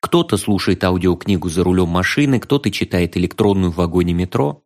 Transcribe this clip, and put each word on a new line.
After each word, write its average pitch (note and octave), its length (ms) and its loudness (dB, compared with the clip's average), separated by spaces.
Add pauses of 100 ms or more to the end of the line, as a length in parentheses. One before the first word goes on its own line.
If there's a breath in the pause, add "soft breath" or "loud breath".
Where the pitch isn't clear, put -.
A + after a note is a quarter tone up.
кто-то E3+ 360 0
слушает G2 460 0
аудиокнигу F2+ 640 0
за E2+ 140 0
рулем F2+ 260 2
машины, A#2 500 0
кто-то C3+ 320 -2
читает F2 440 -2
электронную F#2+ 560 0
в D#2 40 -8
вагоне F2 380 0
метро. A#2 520 -2